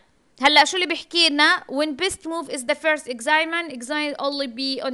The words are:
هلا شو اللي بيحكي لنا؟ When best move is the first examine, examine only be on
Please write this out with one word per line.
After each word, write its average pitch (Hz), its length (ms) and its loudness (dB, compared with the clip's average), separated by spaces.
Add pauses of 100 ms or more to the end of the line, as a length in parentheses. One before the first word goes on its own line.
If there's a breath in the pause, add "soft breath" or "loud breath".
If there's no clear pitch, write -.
(420)
هلا 302 240 6
شو 370 120 -2
اللي 359 100 2
بيحكي 330 420 0
لنا؟ 302 280 4
When 302 480 -2
best 381 120 -2
move 330 340 -8
is 294 80 -6
the 247 160 -2
first 311 320 -2
examine, 311 640 -2
examine 285 500 -4
only 277 260 -4
be 262 380 -6
on 262 80 -4